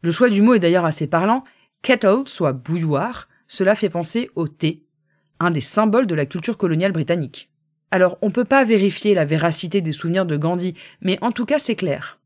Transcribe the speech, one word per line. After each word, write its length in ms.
Le 80
choix 180
du 140
mot 100
est 60
d'ailleurs 260
assez 220
parlant, 380
kettle, 460
soit 260
bouilloire, 760
cela 280
fait 140
penser 460
au 140
thé, 340
un 100
des 120
symboles 440
de 80
la 120
culture 320
coloniale 340
britannique. 580
Alors, 300
on 100
peut 140
pas 200
vérifier 500
la 100
véracité 560
des 120
souvenirs 340
de 100
Gandhi, 380
mais 220
en 100
tout 140
cas, 120
c'est 180
clair. 500